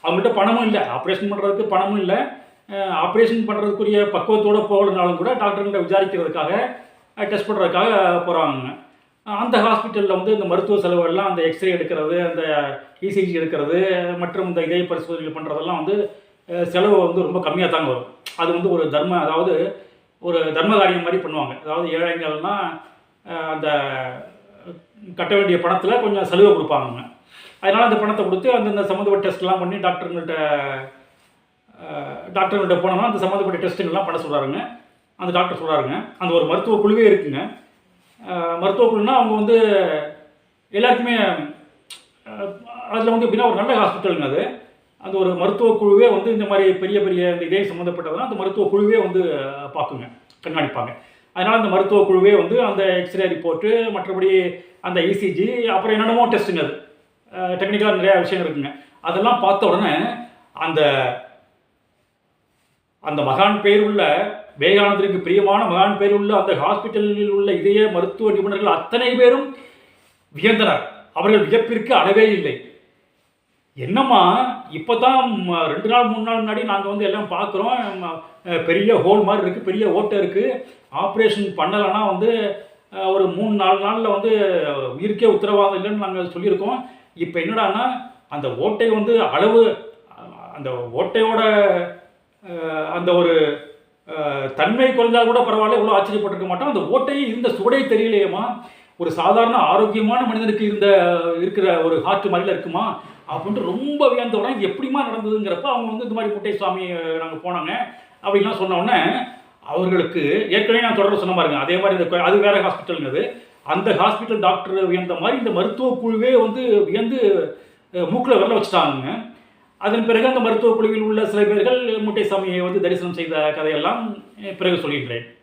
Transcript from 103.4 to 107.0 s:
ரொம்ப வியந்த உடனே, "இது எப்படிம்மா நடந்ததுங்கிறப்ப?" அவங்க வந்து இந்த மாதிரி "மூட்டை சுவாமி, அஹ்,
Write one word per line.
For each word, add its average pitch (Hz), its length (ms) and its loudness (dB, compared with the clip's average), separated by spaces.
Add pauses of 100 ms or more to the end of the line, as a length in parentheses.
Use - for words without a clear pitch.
ரொம்ப 269 480 -4
வியந்த 233 280 -2
உடனே, 247 180 -4
"இது 196 120 -4
எப்படிம்மா 269 360 -6
நடந்ததுங்கிறப்ப?" 220 580 -4
அவங்க 240 260 -4
வந்து 226 160 -8
இந்த 214 120 -8
மாதிரி 214 180 -4
"மூட்டை 202 220 -6
சுவாமி, 185 360 -4
அஹ், 165 260 -6